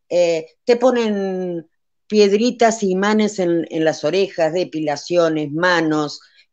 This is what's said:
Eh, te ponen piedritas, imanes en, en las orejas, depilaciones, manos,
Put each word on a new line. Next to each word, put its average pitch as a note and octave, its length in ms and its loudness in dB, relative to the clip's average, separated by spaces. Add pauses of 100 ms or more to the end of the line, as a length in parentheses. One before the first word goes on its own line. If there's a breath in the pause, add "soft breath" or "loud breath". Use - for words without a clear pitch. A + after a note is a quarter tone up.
Eh, E3+ 380 0 (180)
te A#3+ 140 2
ponen G3 920 -2 (380)
piedritas, G#3+ 760 2
imanes G#3 560 0
en, E3+ 300 0
en D#3+ 140 -4
las D#3 220 -2
orejas, E3+ 480 -2
depilaciones, D#3 960 -2
manos, D#3+ 680 0 (320 soft breath)